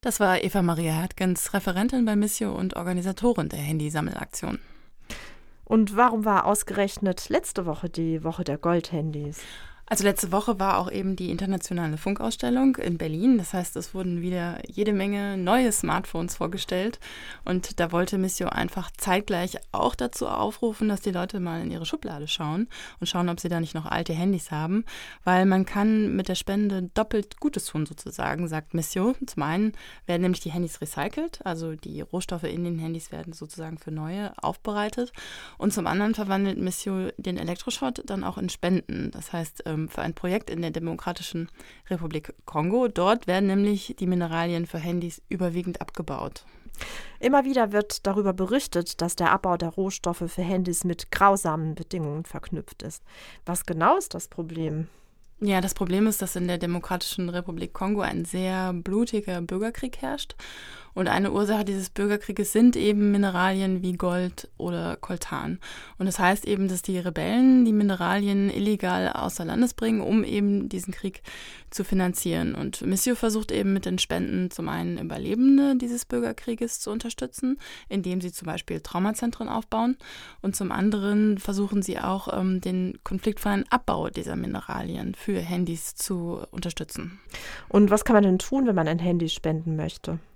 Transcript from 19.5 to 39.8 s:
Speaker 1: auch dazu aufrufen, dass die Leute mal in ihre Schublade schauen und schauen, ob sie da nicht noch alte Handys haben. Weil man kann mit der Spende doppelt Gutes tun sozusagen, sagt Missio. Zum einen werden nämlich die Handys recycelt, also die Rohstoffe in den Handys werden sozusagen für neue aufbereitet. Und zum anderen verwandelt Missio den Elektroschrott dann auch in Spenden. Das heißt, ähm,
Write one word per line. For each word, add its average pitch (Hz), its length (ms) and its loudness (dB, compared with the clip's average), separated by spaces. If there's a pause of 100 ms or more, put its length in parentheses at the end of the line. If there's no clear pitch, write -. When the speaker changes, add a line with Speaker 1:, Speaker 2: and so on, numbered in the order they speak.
Speaker 1:
auch - 240 2
dazu - 320 -2
aufrufen, 214 600 0
dass 202 120 0
die 202 100 -2
Leute 180 300 -4
mal 170 200 -4
in - 120 -4
ihre 165 140 -6
Schublade 151 420 -6
schauen 165 400 -2 (320)
und 170 80 -4
schauen, 180 200 0
ob 170 120 -2
sie 180 80 -4
da 170 100 0
nicht 165 160 -4
noch 156 100 -4
alte 170 280 -2
Handys 175 400 0
haben. 165 320 -2 (400)
Weil 185 200 6
man 190 220 6
kann 214 480 2
mit 190 140 0
der 180 80 -2
Spende 196 480 0 (100)
doppelt 214 460 0
Gutes 285 240 -2
tun 156 200 -2
sozusagen, - 640 -4
sagt 156 280 -6
Missio. 185 420 0 (100)
Zum - 160 -4
einen 185 300 2 (340)
werden 175 160 2
nämlich 180 160 2
die 170 140 -8
Handys 170 280 -4
recycelt, 190 640 -6
also 165 300 -4
die 151 260 -10
Rohstoffe 175 440 -6
in - 180 -4
den 170 160 -2
Handys 160 320 -8
werden 160 220 -12
sozusagen 160 460 -12
für - 120 -12
neue 160 500 -6
aufbereitet. 208 720 -4 (460)
Und - 160 2
zum 170 140 0
anderen 202 260 2
verwandelt 196 440 0
Missio 185 580 -4
den 180 220 -4
Elektroschrott 175 640 -4
dann 196 180 -4
auch 185 160 -4
in 185 120 -2
Spenden. - 600 -2
Das - 220 -12
heißt, 165 340 -8
ähm, 156 220 -4